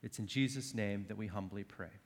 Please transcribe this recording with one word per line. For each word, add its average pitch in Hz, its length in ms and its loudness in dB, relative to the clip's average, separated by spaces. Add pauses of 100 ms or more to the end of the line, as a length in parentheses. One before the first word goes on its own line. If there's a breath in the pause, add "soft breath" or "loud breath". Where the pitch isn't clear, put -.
It's 117 160 -6
in 107 80 0
Jesus' 135 480 4
name 101 340 2
that 107 100 -4
we 107 80 -2
humbly 98 360 -2
pray. 92 280 -8 (160)